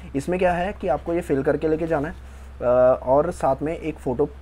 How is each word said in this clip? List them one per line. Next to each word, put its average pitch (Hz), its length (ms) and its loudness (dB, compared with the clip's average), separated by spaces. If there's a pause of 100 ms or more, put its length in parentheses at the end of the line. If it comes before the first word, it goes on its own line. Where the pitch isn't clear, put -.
(160)
इसमें 175 220 -2
क्या 180 140 4
है 175 200 -2
कि 202 160 -6
आपको 156 240 -2
ये 170 80 0
fill 139 220 0
करके 151 260 0
लेके 160 180 0
जाना 156 220 0
है, 185 60 -10
अ, - 880 2
और 147 280 4
साथ 156 320 0
में 160 160 -4
एक 151 200 -6
photo, 139 300 0 (140)